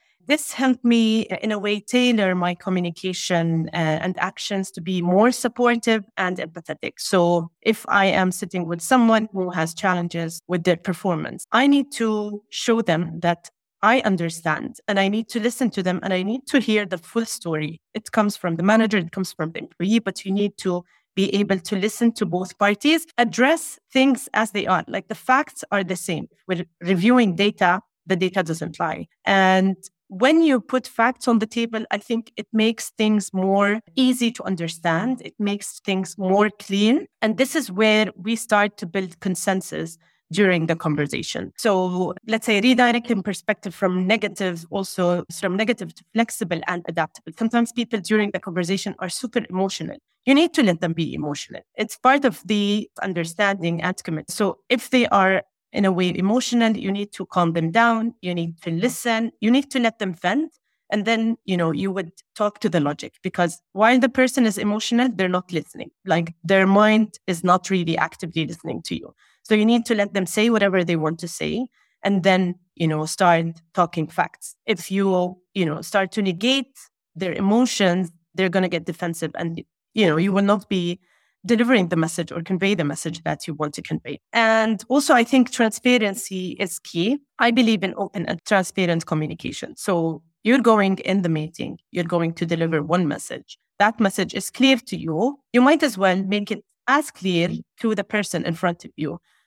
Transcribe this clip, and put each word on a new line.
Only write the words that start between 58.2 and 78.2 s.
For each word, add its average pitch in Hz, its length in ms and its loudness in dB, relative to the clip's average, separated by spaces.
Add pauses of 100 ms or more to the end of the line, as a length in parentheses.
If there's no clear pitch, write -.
You 180 140 -6
need 170 280 -6
to 175 80 -6
listen. 226 720 -2
You 214 100 2
need 269 200 2
to - 80 -2
let 233 200 0
them 190 140 -4
vent. 226 400 -2 (380)
And 208 160 -2
then, 226 300 0 (100)
you 185 100 0
know, 170 140 0
you 190 200 -2
would 180 220 -6 (220)
talk 208 260 -2
to 214 80 0
the 170 120 2
logic, 147 420 -4
because 175 380 -2 (120)
while 226 260 6
the 254 100 4
person 254 360 2
is 208 140 0
emotional, 220 560 0
they're 185 140 0
not 180 240 -2
listening. - 380 -8 (160)
Like, 170 360 0
their 190 240 4
mind 214 600 4
is 175 180 -4
not 185 240 4
really 170 300 0
actively 160 480 -4
listening 160 360 -10
to - 120 -8
you. - 200 -12 (340)
So 220 60 4
you 214 100 4
need 233 220 4
to 240 80 0
let 202 180 -2
them 190 140 0
say 214 240 2
whatever 196 340 2
they 170 120 0
want 156 240 -2
to 170 80 -10
say 165 380 -6 (360)
and 196 200 0
then, 185 320 2 (220)
you 170 100 0
know, 156 200 -2
start 165 560 2 (100)
talking 170 340 -2
facts. - 480 -6 (120)
If - 240 -4
you, 185 480 0 (160)
you 190 100 0
know, 156 160 -4
start 190 320 -2
to 214 100 -2
negate 220 560 -2 (380)
their 175 160 -6
emotions, 196 800 2 (240)